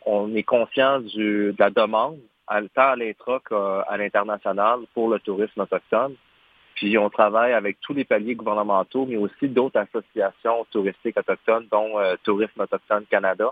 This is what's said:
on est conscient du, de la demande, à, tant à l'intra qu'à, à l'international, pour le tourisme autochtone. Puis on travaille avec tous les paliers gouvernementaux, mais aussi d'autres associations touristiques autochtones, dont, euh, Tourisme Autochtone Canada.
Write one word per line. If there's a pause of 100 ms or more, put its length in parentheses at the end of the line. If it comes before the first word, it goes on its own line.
on
est
conscient
du,
de
la
demande, (280)
à,
tant
à
l'intra
qu'à,
à
l'international, (120)
pour
le
tourisme
autochtone. (600)
Puis
on
travaille
avec
tous
les
paliers
gouvernementaux,
mais
aussi
d'autres
associations
touristiques
autochtones,
dont,
euh,
Tourisme
Autochtone
Canada.